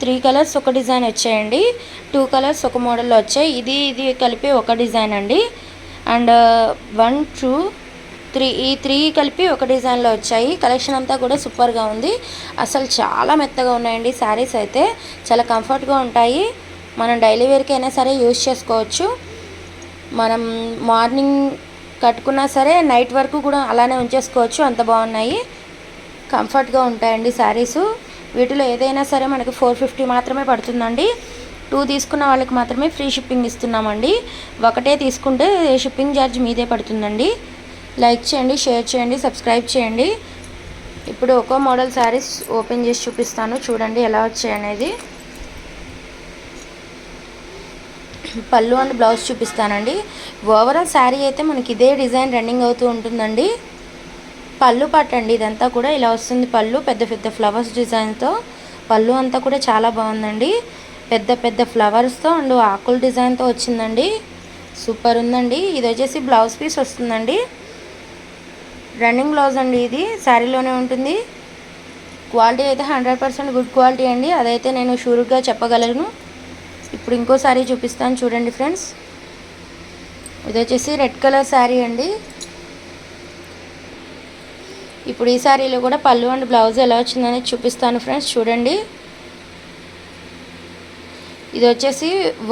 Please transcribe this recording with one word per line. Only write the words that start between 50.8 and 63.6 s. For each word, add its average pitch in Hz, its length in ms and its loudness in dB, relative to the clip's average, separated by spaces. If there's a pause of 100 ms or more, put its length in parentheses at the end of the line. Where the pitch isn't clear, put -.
శారీ 262 320 4
అయితే 269 220 -2
మనకి 254 260 -2
ఇదే 247 140 6 (140)
డిజైన్ 254 340 0
రన్నింగ్ 240 320 0
అవుతూ 240 240 2
ఉంటుందండి. 226 540 -2 (1160)
పళ్ళు 247 320 6
పాట 285 260 2
అండి 226 180 2
ఇదంతా 220 280 0 (100)
కూడా 262 220 2
ఇలా 233 180 4
వస్తుంది. 247 380 -2
పళ్ళు 226 240 2 (100)
పెద్ద 226 140 -2 (100)
పెద్ద 214 140 -6 (100)
ఫ్లవర్స్ 220 440 0
డిజైన్తో, 226 520 -2 (580)
పళ్ళు 226 220 4 (100)
అంతా 262 240 0
కూడా 269 120 2 (100)
చాలా 226 300 4
బాగుందండి. 220 540 -2 (600)
పెద్ద 220 180 0 (140)
పెద్ద 233 160 0 (140)
ఫ్లవర్స్తో 240 560 2 (100)
and 254 180 4 (120)
ఆకుల 247 260 0 (100)
డిజైన్తో 254 460 0
వచ్చిందండి. 233 560 -2 (720)